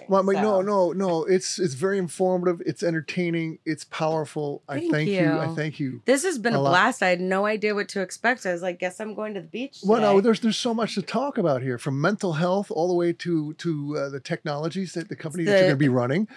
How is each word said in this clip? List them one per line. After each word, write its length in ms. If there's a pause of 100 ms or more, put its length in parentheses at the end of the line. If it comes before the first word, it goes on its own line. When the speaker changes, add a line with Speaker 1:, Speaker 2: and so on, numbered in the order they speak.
Speaker 1:
well, 160
but 120
no, 240
Speaker 2:
so. 20
Speaker 1:
no, 320
no. 320
It's, 340
it's 140
very 240
informative. 680
It's 160
entertaining. 840
It's 180
powerful. 880
I 100
Speaker 2:
Thank 140
Speaker 1:
thank 160
you. 220
I 180
Speaker 2:
you. 80
Speaker 1:
thank 240
you 240
Speaker 2:
This 180
has 160
been 140
Speaker 1:
a 60
Speaker 2:
a 20
Speaker 1:
lot. 80
Speaker 2:
blast. 340
I 60
had 100
no 260
idea 300
what 140
to 100
expect. 460
I 80
was 80
like, 180
"Guess 220
I'm 140
going 180
to 80
the 60
beach 360
Speaker 1:
Well, 160
no, 140
Speaker 2:
today." 100
Speaker 1:
there's, 160
there's 160
so 180
much 220
to 60
talk 360
about 240
here, 160
from 220
mental 320
health 400
all 160
the 80
way 160
to, 440
to, 420
uh, 140
the 100
technologies 720
that 160
the 80
company 260
that 80
you're 80
Speaker 2:
The, 60
Speaker 1:
gonna 100
be 140
running. 480